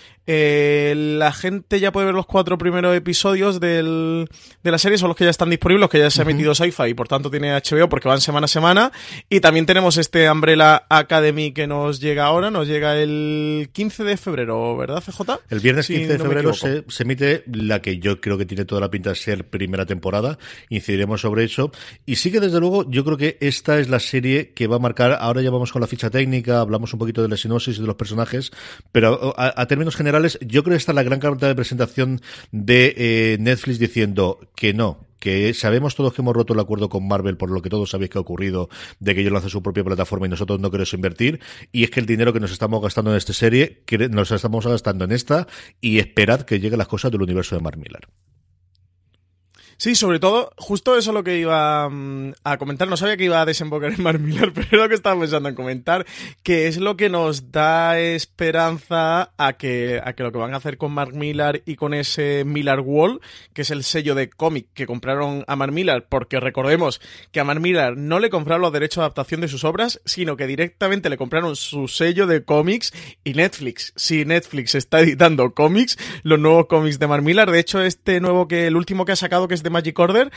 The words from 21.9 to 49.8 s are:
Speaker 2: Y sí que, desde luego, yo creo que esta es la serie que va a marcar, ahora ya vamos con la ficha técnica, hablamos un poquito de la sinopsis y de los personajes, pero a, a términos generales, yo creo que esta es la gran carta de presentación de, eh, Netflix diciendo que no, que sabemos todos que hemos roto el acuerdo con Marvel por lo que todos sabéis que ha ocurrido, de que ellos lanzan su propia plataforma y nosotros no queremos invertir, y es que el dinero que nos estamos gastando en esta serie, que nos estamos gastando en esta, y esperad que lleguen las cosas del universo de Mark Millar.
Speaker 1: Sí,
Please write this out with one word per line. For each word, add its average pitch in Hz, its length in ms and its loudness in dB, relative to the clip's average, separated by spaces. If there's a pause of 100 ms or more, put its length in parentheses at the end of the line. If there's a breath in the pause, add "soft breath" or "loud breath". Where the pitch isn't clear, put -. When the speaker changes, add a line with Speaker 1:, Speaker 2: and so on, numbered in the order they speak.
Speaker 2:
Y 127 120 -4
sí 180 160 -2
que, 220 80 2
desde 180 180 2
luego, 180 320 0
yo 131 140 0
creo 151 120 0
que 147 240 -2
esta 143 380 0
es 139 100 0
la 127 120 0
serie 131 540 -2
que 117 120 -2
va 110 80 0
a 120 60 0
marcar, 123 400 2
ahora 120 200 0
ya 127 120 0
vamos 123 180 -2
con 127 100 -4
la 117 60 -2
ficha 117 240 -4
técnica, 123 480 0
hablamos 110 340 -2
un 117 60 -8
poquito 113 240 -2
de 113 60 0
la 107 80 -2
sinopsis 113 420 -4
y - 20 -6
de 110 60 -4
los 107 80 -2
personajes, 113 560 -6 (400 loud breath)
pero 120 480 2
a, 127 220 -2
a 123 60 0
términos 147 280 -2
generales, 147 220 0 (240)
yo 127 240 2
creo 175 80 2
que 165 60 4
esta 160 140 -2
es 143 40 2
la 139 60 4
gran 131 180 0
carta 139 260 0
de 135 80 2
presentación 127 680 -2 (280 loud breath)
de, 123 460 6
eh, 113 420 2
Netflix 120 400 0
diciendo 104 600 0 (160)
que 107 160 0
no, 104 340 -2 (120)
que 98 340 0
sabemos 123 420 0
todos 135 200 0
que - 80 -4
hemos 123 120 0
roto 117 200 0
el 107 60 0
acuerdo 104 280 -2
con 95 180 -4
Marvel 98 300 0
por 92 140 -4
lo 92 100 -2
que 90 80 -8
todos 101 220 -4
sabéis 95 180 -4
que - 80 -8
ha 98 60 -4
ocurrido, 92 480 -4 (280 loud breath)
de 98 160 0
que 92 60 -2
ellos 101 140 0
lanzan 95 160 -2
su 98 120 -6
propia 98 220 -4
plataforma 95 400 -2
y 92 60 -2
nosotros 95 280 -4
no 95 120 -2
queremos 95 240 -4
invertir, 95 460 -2 (300 loud breath)
y 117 140 2
es 113 60 -2
que - 100 -2
el 113 60 -2
dinero 117 260 2
que 113 80 0
nos 101 100 -4
estamos 107 320 -4
gastando 107 280 -2
en 104 80 2
esta - 160 -4
serie, 120 500 2
que 117 240 0
nos 104 220 0
estamos 107 360 -2
gastando 104 380 -2
en 92 80 -2
esta, 147 340 0 (360 loud breath)
y 110 160 2
esperad 107 420 4
que 110 200 -2
lleguen 107 180 -2
las 98 100 -2
cosas 113 240 -4
del 104 80 -2
universo 90 340 -2
de 87 60 -2
Mark 78 160 -8
Millar. - 320 -18 (1700 soft breath)
Speaker 1:
Sí, 240 160 0